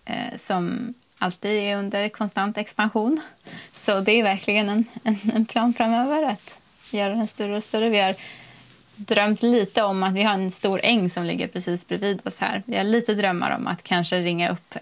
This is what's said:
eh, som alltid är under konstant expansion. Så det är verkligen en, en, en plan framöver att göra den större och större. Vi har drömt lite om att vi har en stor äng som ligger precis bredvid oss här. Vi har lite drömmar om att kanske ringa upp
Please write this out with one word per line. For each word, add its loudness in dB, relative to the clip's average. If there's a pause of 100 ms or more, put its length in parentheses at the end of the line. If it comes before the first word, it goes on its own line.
eh, -8
som -4 (240)
alltid -4 (120)
är -2
under -2
konstant -4
expansion. 0 (540)
Så 0
det 4
är 6
verkligen 0
en, 2 (200)
en, 2 (160)
en 2
plan 2
framöver 2
att -4 (320)
göra 0
den 0
större -4
och -4
större. 0
Vi 4
har 4 (840)
drömt 2
lite 4
om 0
att 2
vi 2
har 4
en 0
stor 0
äng 4
som -4
ligger -2
precis -4
bredvid -2
oss -8
här. -2
Vi -4
har 0
lite 2
drömmar 0
om -4
att -4
kanske 0
ringa 0
upp -6